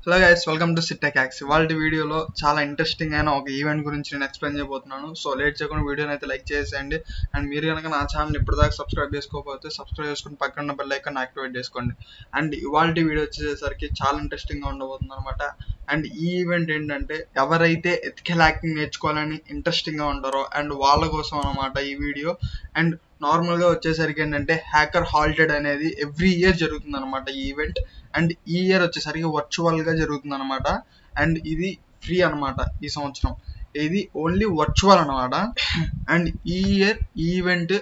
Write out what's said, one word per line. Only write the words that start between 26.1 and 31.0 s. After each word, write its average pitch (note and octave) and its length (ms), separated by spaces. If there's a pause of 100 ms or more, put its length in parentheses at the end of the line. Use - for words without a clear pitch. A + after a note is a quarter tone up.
year F#3 220
జరుగుతుంది D3+ 400
అనమాట C3+ 260 (140)
ఈ - 100
event. D#3 260 (400)
And E3 100 (260)
ఈ F3 120
year F#3 200
వచ్చేసరికి D#3+ 500
వర్చువల్గా E3 640
జరుగుతుంది D3 380
అనమాట. C3+ 280 (560)